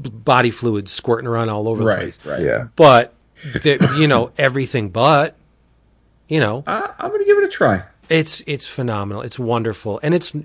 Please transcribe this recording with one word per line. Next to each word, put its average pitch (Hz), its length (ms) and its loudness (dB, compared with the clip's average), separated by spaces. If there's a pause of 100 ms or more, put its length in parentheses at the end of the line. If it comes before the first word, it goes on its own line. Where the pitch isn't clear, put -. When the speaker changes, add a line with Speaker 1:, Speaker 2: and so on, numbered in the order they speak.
Speaker 1:
b-, 127 80 -12
body 120 420 2
fluid 107 380 -4
squirting 120 380 -4
around 117 220 -2
all 107 180 -4
over 113 160 -2
the 110 60 2
Speaker 2:
Right, 95 100 2
Speaker 1:
place. 87 260 -10
Speaker 2:
right. 73 160 -4
Speaker 3:
Yeah. 82 340 0
Speaker 1:
But 131 380 6 (300)
the, 135 540 0
you 151 100 4
know, 120 260 2
<coughs> - 40 -20
everything 131 520 -2
but, 143 460 2 (920)
you 156 120 0
know. 120 280 -2
Speaker 2:
I, 359 320 -6
I'm 381 120 -8
gonna 403 140 -2
give 403 120 6
it 403 80 2
a 370 40 0
try. 104 340 0 (260)
Speaker 1:
It's, 160 360 0
it's 143 220 -8
phenomenal. 104 540 -6
It's 123 180 -12
wonderful. 113 640 -4
And 156 100 0
it's, 175 200 -2 (120)